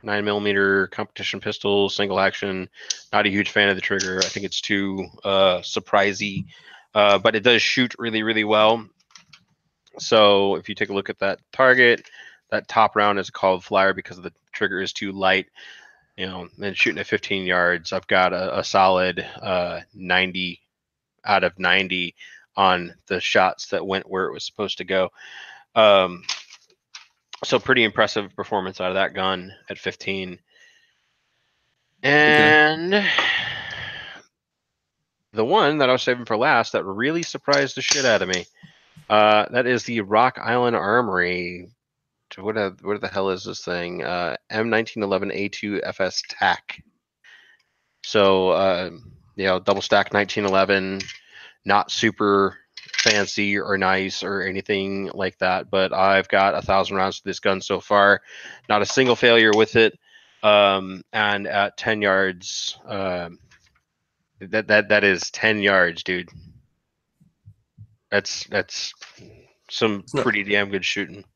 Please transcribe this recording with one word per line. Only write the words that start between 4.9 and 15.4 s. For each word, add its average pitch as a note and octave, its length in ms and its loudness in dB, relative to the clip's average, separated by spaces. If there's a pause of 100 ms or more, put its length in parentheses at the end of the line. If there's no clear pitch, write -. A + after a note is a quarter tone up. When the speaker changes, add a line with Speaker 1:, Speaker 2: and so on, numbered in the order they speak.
Speaker 1:
uh, F#2+ 340 2
surprisey, G2+ 880 -2 (480)
uh, G2+ 240 6
but A2 160 2
it G#2 80 -2
does A#2 180 4
shoot - 380 0
really, A2 240 -2
really A2 220 0
well. G#2+ 440 2 (1080)
So G2+ 580 4
if E2 120 -10
you G#2 60 -8
take G2+ 160 -6
a - 20 -6
look G2 180 -6
at - 80 -10
that G2 220 -4 (120)
target, B2+ 560 4 (420)
that - 180 -4
top A2 280 2
round G#2 220 2
is F#2+ 100 -6
a - 40 -20
called F#2 320 0
flyer F#2+ 300 2
because F#2 260 -14
the F2 120 -14 (200)
trigger F#2+ 280 -4
is F#2+ 120 -6
too G2 200 -8
light. F#2+ 340 0 (720)